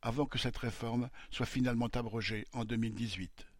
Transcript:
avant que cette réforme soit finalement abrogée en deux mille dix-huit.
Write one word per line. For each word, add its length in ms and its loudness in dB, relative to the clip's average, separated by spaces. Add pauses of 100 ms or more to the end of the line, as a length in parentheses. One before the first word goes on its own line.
avant 240 2
que 120 -2
cette 200 0
réforme 500 0 (220)
soit 160 0
finalement 420 4
abrogée 640 0
en 120 0
deux 120 0
mille 180 2
dix-huit. 520 -4 (140)